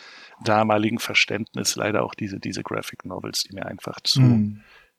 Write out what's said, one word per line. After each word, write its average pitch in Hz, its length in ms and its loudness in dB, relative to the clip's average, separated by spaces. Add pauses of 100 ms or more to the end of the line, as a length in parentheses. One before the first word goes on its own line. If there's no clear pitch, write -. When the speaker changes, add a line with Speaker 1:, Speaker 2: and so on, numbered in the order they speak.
(440)
Speaker 1:
damaligen 110 560 2
Verständnis - 760 -2
leider 104 280 0
auch - 100 -4
diese, 98 260 -6
diese 107 220 -8
Graphic - 440 -8
Novels, - 380 -6
die - 120 -10
mir 95 100 -8
einfach - 360 -10
zu - 200 2
Speaker 2:
Mhm. 107 400 4 (380)